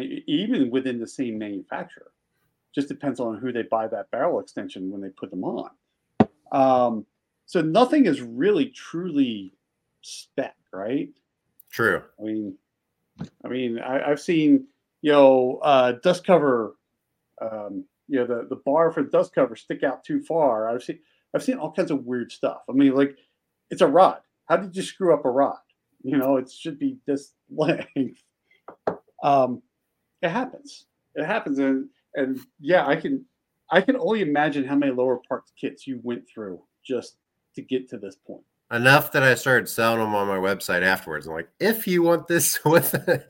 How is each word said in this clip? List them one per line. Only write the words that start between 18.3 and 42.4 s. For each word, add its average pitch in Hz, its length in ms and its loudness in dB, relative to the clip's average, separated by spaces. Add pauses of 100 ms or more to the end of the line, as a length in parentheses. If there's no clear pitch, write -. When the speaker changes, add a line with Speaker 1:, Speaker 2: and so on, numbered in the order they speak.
Speaker 1:
the 131 160 -8
bar 160 260 4
for 160 120 -2
the 139 60 -4
dust 170 240 0
cover 127 220 0
stick - 280 -8
out 131 200 -4
too 143 180 -4
far. 131 480 0
I've 127 140 -4
seen, - 160 -10 (340)
I've 185 100 -2
seen 262 140 -2
all 160 140 -8
kinds 165 200 -2
of 127 140 -4
weird 120 260 -6
stuff. - 380 -6
I 120 40 -6
mean, 135 220 4
like, 139 220 2 (540)
it's - 100 -4
a 170 60 8
rod. 170 340 4 (260)
How 170 100 2
did 185 180 -10
you 190 80 -6
screw 175 300 0
up 143 120 0
a 131 40 2
rod? 123 280 0 (460)
You 143 140 -2
know, 135 200 2
it 127 140 -6
should 156 280 -12
be 135 280 -4
this 139 340 -6
<laughs> - 80 -20
length. 143 760 -4 (1000)
Um, 131 380 2 (600)
it 175 80 0
happens. - 560 -8 (300)
It 151 100 -4
happens. 165 340 -2
And, 135 300 0 (260)
and 131 240 -4 (200)
yeah, 151 280 2
I 143 80 2
can, 139 300 -6 (460)
I 175 100 4
can 269 160 0
only 208 240 0
imagine 147 440 0
how 139 100 -4
many 143 160 2
lower 127 360 0
parts - 320 -8
kits - 260 -10
you 127 180 -10
went 120 240 -8
through 95 360 -14 (200)
just 120 340 -8 (380)
to - 60 -14
get 131 280 -6
to 120 100 -14
this 98 160 -16
point. - 280 -20 (280)
Speaker 2:
Enough 131 400 4
that 139 120 2
I 131 120 6
started 120 340 2
selling 113 320 2
'em 107 140 0
on 101 120 0
my 98 100 -2
website 95 460 -2
afterwards. 80 440 -2
I'm 80 60 -10
like, 82 160 -10 (100)
"If 220 280 -2
you 180 160 2
want 170 240 2
this - 380 0